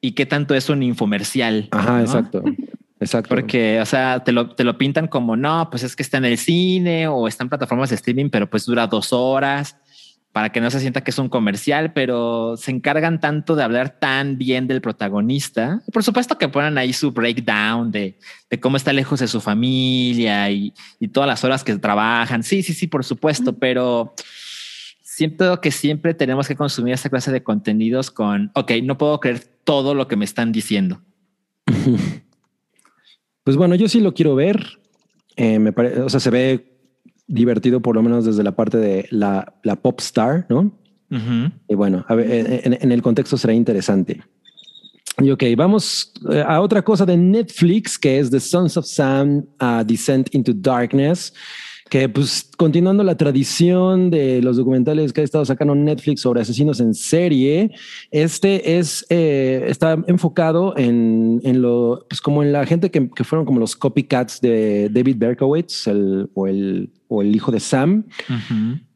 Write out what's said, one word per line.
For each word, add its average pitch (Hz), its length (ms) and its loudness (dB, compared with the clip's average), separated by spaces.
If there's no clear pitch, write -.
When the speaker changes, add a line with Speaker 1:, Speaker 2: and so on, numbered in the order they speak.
Speaker 1:
y 127 100 -4
qué 135 140 -2
tanto 143 280 -2
es 131 160 0
un 143 140 0
infomercial? 110 880 -2
Speaker 2:
Ajá, 113 280 0
Speaker 1:
¿no? - 20 2
Speaker 2:
exacto. - 420 -2
Exacto. 110 300 -4
Speaker 1:
Porque, 113 500 0
o 110 60 0
sea, 127 400 0
te 123 80 2
lo, 120 200 0
te 123 120 0
lo 120 120 0
pintan 143 300 0
como, 120 300 -2
"No, 160 340 -2
pues 123 120 -6
es 123 120 -8
que 139 80 -8
está 135 140 -4
en 131 80 0
el 120 120 2
cine 175 720 0
o 127 220 0
está 123 160 -6
en 123 40 -8
plataformas 127 400 -2
de 120 60 0
streaming, 131 340 -2
pero 101 200 -2
pues 107 160 -4
dura 117 220 0
dos 104 260 -2
horas", 135 640 -2
para 107 160 -2
que 113 120 -4
no 117 100 0
se 135 80 -2
sienta 131 240 -2
que 135 80 -4
es - 80 -6
un 131 80 -2
comercial, 127 640 -2
pero 117 640 -2
se 123 160 -10
encargan 156 480 -2
tanto 151 380 -2
de 139 60 0
hablar 120 360 -2
tan 135 380 -2
bien 127 280 -2
del 127 140 -2
protagonista. 113 1000 -4
Por 220 140 0
supuesto 247 320 -2
que 160 100 0
ponen 143 300 0
ahí 127 160 0
su 139 180 -2
breakdown 113 800 0
de, 98 260 -6
de 120 120 -4
cómo 135 160 0
está 139 160 0
lejos 135 260 -2
de 123 80 0
su 107 140 -4
familia 120 1080 0
y, 101 220 -4
y 110 80 -6
todas 139 180 0
las 123 160 -2
horas 131 220 -2
que 107 140 -2
trabajan. 113 640 0
Sí, 196 200 -2
sí, 170 100 -4
sí, 170 140 -4
por 135 160 -4
supuesto, 135 460 -2
Speaker 3:
Ujú. 123 100 -8
Speaker 1:
pero 123 540 -2
siento 175 580 -2
que 156 120 -2
siempre 151 420 -2
tenemos 135 340 -2
que 143 80 -4
consumir 127 380 -2
esta - 160 -6
clase 131 240 -2
de 127 100 -2
contenidos 110 680 -2
con, 101 460 -2
"Ok, 135 160 -2
no 135 140 -4
puedo 151 220 0
creer 123 240 -4
todo 143 300 0
lo 135 120 -2
que 117 80 -4
me 104 80 0
están 117 300 -2
diciendo". 98 480 -2
Speaker 2:
<laughs> - 640 0
Pues 139 140 2
bueno, 175 180 4
yo 214 140 4
sí 233 120 2
lo 196 120 2
quiero 151 220 2
ver. 175 300 0
Eh, 110 240 2
me 107 140 4
pare-, 123 280 0
o 135 80 -2
sea, 131 100 0
se 127 100 0
ve 127 380 0
divertido, 123 540 2
por 117 140 0
lo 110 80 4
menos 117 220 2
desde 104 180 2
la 98 120 -2
parte 113 220 0
de 98 320 0
la, 101 440 -2
la 101 140 0
pop 123 220 -2
star, 139 500 -2
¿no? 175 280 0
Speaker 1:
Ujú. 120 420 -2
Speaker 2:
Y 104 80 0
bueno, 95 320 0
a 113 80 2
ver, 113 160 2
en, 120 420 0
en, - 80 0
en 131 100 2
el 120 100 2
contexto 120 360 0
será 113 160 0
interesante. 107 680 0
Y 139 100 6
ok, 135 120 0
vamos, 190 560 0
eh, 147 140 2
a 156 160 2
otra 202 220 2
cosa 202 220 2
de 180 120 4
Netflix, 190 800 2
que 135 220 2
es 131 100 0
The 131 100 2
Sons 175 380 0
of 147 80 -4
Sam, 143 600 0
uh, 117 240 0
Descent 127 480 0
into 127 220 0
Darkness, 131 800 0
que, 135 180 2
pues, - 480 -2
continuando 180 480 4
la 180 140 2
tradición 180 920 2
de 135 320 2
los 123 140 2
documentales 131 560 2
que - 80 -2
ha 151 60 2
estado 147 180 0
sacando 143 320 0
Netflix 147 460 0
sobre 120 180 2
asesinos 120 400 0
en 113 140 2
serie, 160 760 2
este 165 640 2
es, 165 320 -2
eh, 135 580 2
está 160 400 0
enfocado 175 680 2
en, 117 680 2
en 127 180 2
lo, 120 480 2
pues, - 120 -8
como 147 220 2
en 143 100 2
la 143 120 0
gente 170 260 0
que, 135 180 2
que - 160 -6
fueron 156 200 -2
como 131 140 2
los 113 160 -2
copycats 131 640 -2
de 107 500 2
David 123 280 2
Berkowitz, 135 720 0
el, 101 460 0
o 98 140 -2
el, 95 440 -2
o 107 120 0
el 104 140 2
hijo 110 160 0
de 113 80 0
Sam. 175 460 0
Speaker 1:
Ujú. 117 500 -4